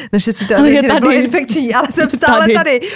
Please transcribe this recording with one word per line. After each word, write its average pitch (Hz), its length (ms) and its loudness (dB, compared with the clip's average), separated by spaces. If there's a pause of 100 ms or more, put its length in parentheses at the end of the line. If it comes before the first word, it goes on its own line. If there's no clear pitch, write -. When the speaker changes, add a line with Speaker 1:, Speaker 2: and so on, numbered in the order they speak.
(140)
Speaker 1:
Naštěstí 208 340 -2
to 214 100 0
Speaker 2:
Ale 285 100 4
je - 20 4
Speaker 1:
evidentně 277 240 2
nebylo 302 180 2
Speaker 2:
tady. 247 140 2
Speaker 1:
infekční, 247 480 -2
ale 247 180 0
jsem 320 180 -2
stále 240 300 0
Speaker 2:
Tady. 214 140 2
Speaker 1:
tady. 240 260 0 (160)